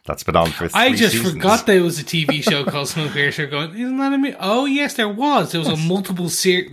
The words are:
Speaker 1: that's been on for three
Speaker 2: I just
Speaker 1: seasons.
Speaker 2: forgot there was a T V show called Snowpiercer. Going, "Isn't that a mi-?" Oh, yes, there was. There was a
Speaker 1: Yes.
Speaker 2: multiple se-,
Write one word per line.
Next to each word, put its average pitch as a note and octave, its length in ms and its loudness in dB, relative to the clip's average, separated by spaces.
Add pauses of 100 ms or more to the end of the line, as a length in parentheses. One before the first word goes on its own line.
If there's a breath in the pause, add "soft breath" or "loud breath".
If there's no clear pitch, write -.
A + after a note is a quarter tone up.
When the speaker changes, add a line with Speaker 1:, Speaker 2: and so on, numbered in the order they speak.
Speaker 1:
that's - 160 -8
been D#2+ 140 -2
on E2+ 160 4
for E2+ 160 -6
three G3 120 0
Speaker 2:
I B3+ 140 4
just G#3+ 220 2
Speaker 1:
seasons. D#3+ 180 0
Speaker 2:
forgot G3 320 2
there F#3+ 160 6
was E3+ 160 0
a C#3+ 60 -6
T D#3+ 220 -2
V D3+ 180 0
show D3 200 2
called C#3+ 260 -4
Snowpiercer. C#3+ 600 -2
Going, D3+ 220 -4
"Isn't B3 260 -6
that C#4 160 0
a C#4 60 2
mi-?" C#4 200 0
Oh, A3+ 260 0
yes, C#4+ 280 0
there G#3+ 160 0
was. A3 420 2
There E3+ 80 -2
was D#3+ 80 -2
a E3 40 0
Speaker 1:
Yes. D#3+ 160 0
Speaker 2:
multiple F3+ 420 -2
se-, F#3 440 0